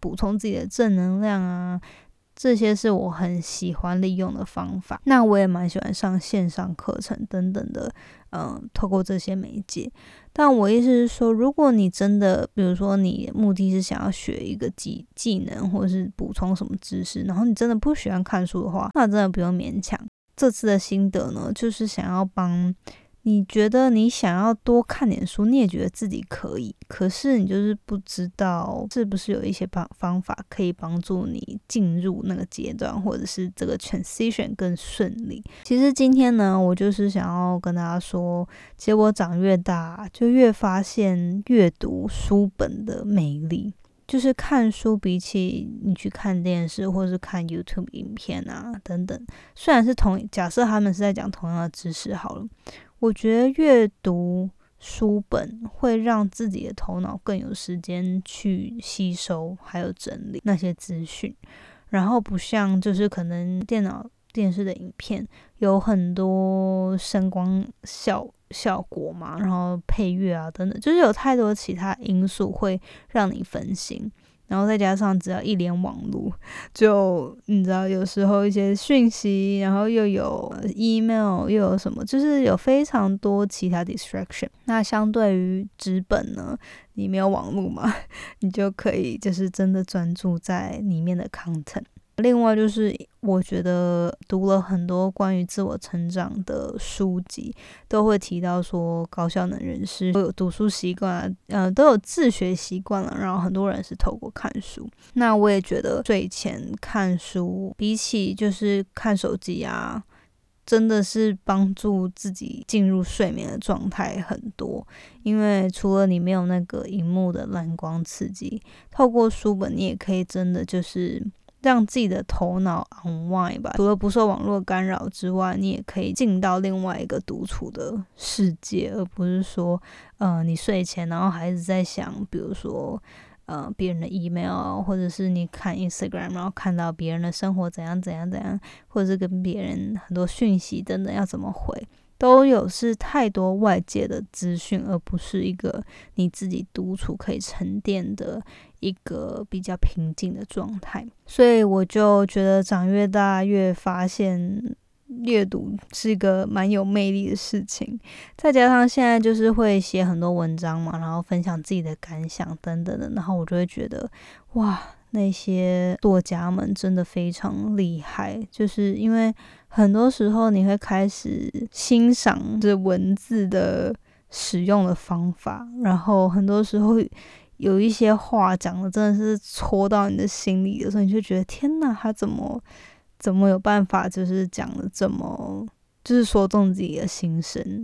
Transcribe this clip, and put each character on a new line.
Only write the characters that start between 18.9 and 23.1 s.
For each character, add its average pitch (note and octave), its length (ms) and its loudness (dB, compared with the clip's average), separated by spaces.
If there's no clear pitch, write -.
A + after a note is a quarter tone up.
那 C4 140 4
真 G3+ 60 2
的 G#3 140 4
不 F#3 140 -2
用 F3 100 0
勉 F3+ 300 -2
强。 - 180 -6
这 C4 140 4
次 A3 160 -2
的 G3 120 4
心 G3 320 0
得 - 200 -2
呢， - 240 -6
就 A#3 160 -2
是 A3 160 -4
想 - 260 -4
要 F#3 100 0
帮 F3+ 520 0